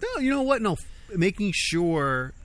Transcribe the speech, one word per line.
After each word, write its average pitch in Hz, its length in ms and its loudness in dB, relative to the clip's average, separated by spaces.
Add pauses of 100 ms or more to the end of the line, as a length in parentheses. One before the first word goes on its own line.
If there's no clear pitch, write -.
No, 466 180 -4
you 262 100 2
know 277 120 2
what? 262 200 2
No, 202 100 2
f-, - 440 -8
making 185 380 2
sure 139 760 0 (120)